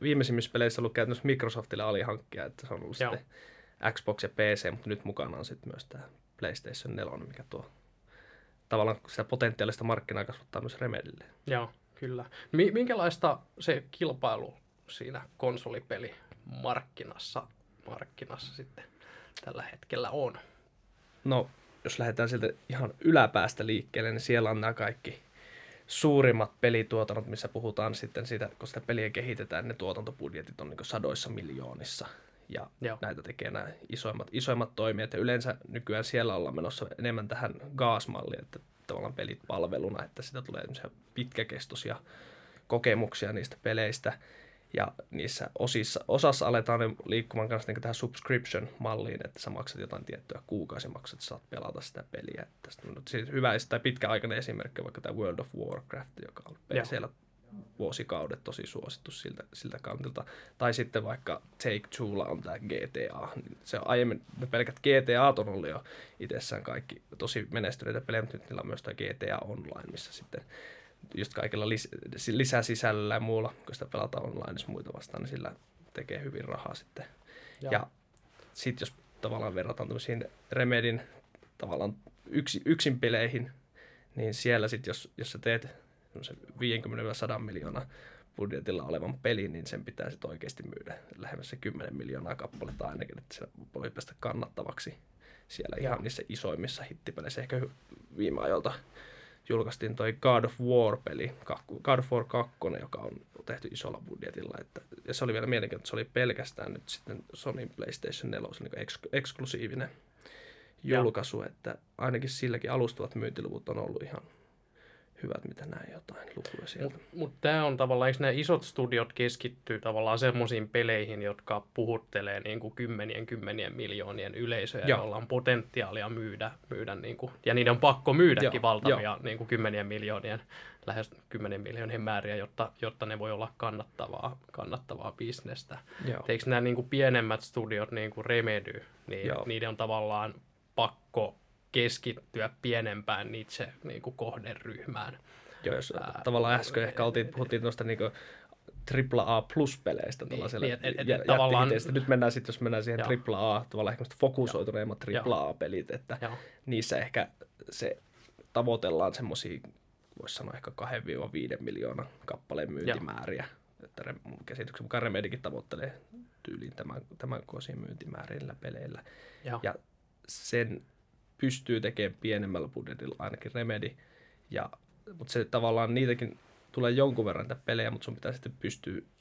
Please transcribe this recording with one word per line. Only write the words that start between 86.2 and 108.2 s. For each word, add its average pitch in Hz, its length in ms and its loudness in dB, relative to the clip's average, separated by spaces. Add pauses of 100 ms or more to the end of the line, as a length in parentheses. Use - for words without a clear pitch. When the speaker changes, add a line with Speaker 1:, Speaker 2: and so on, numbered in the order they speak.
Speaker 1:
viidenkymmenen 113 540 -2
sadan 113 280 -4
miljoonaa 95 440 -6 (500)
budjetilla 92 460 -4
olevan 82 360 -4
pelin, 101 340 0
niin 82 140 -8
sen 101 180 -8
pitää - 260 -8
sit - 140 -10
oikeesti - 380 -10
myydä - 360 -12 (200)
lähemmäs - 320 -10
se 127 60 -8
kymmenen - 400 -6
miljoonaa 65 380 -6
kappaletta - 540 -8
ainakin, - 300 -8
että - 160 -16
se - 120 -12 (280)
voi - 160 -6
päästä - 300 -10
kannattavaksi - 720 -6 (540)
siellä - 320 -6
ihan 123 140 0
Speaker 2:
Joo. - 80 -4
Speaker 1:
niissä 120 260 -6
isoimmissa 95 540 -4
hittipeleissä. - 580 -8
Ehkä 131 180 -4
hy-, 135 120 -2 (460)
viime 71 240 2
ajoilta 80 320 2 (760)
julkaistiin 117 480 0
toi 113 160 2
God 120 320 8
of 123 160 -2
War-peli, 117 720 4 (120)
kakku-, - 360 -6
God 135 180 6
of 131 140 -2
War 117 120 4
kakkonen, - 560 -2
joka - 180 -8
on - 140 -8 (340)
tehty - 260 -6
isolla - 360 -8
budjetilla, - 520 -8
että, - 200 -14 (280)
ja 120 60 -4
se - 100 -2
oli 117 80 2
vielä 113 140 0
mielenkiintoista, 110 360 0
että - 80 -10
se 110 60 -4
oli 117 140 -4 (160)
pelkästään - 460 -4
nyt - 160 -12
sitten - 360 -10 (100)
Sonyn - 420 -6
PlayStation - 540 -6